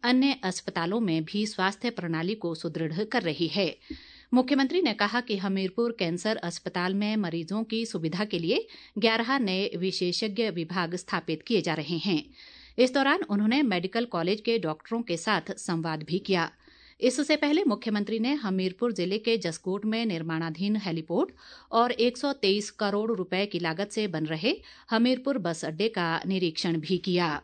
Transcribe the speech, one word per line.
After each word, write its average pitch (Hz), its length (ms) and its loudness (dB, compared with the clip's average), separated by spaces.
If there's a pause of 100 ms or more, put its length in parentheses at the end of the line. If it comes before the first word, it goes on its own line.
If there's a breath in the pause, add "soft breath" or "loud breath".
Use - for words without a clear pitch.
अन्य 254 400 4
अस्पतालों 185 580 -2
में 160 240 2
भी 208 220 -2
स्वास्थ्य 202 440 -2
प्रणाली 175 440 -2
को 175 200 -6
सुदृढ़ 160 500 -4
कर 220 180 0
रही 165 260 0
है। 165 300 0 (560 loud breath)
मुख्यमंत्री 269 480 4
ने 240 120 2
कहा 208 260 2
कि 233 160 -2
हमीरपुर 190 640 0
कैंसर 175 380 -2
अस्पताल 180 580 -4
में 208 220 0
मरीजों 170 480 -2
की 226 220 -4
सुविधा 175 380 -2
के 208 140 -4
लिए 214 280 0 (320 loud breath)
ग्यारह 226 400 2
नए 196 380 0
विशेषज्ञ 190 760 -2
विभाग 170 440 -4
स्थापित 165 480 -4
किए 208 200 2
जा 165 120 0
रहे 151 240 -2
हैं। 160 320 0 (480 loud breath)
इस 254 160 4
दौरान 285 360 4
उन्होंने 214 320 4
मेडिकल 196 420 0
कॉलेज 185 360 0
के 233 180 0
डॉक्टरों 175 440 -4
के 180 140 -2
साथ 196 400 -2
संवाद 160 460 -4
भी 160 160 -2
किया। 180 320 0 (500 loud breath)
इससे 277 360 2
पहले 302 280 2
मुख्यमंत्री 214 540 0
ने 247 160 0
हमीरपुर 190 580 0
जिले 185 260 0
के 226 180 0
जसकोट 185 480 -4
में 220 220 0
निर्माणाधीन 165 680 0
हेलीपोर्ट 180 540 0 (420 loud breath)
और 240 200 4
एक 240 260 2
सौ 277 140 0
तेईस 208 380 2
करोड़ 208 420 0
रुपए 185 340 0
की 202 120 -4
लागत 170 300 -2
से 214 180 -2
बन 160 200 -2
रहे 165 340 -2 (300 loud breath)
हमीरपुर 254 480 2
बस 170 260 -4
अड्डे 160 240 -2
का 165 380 -2
निरीक्षण 175 540 0
भी 170 180 0
किया। 170 460 0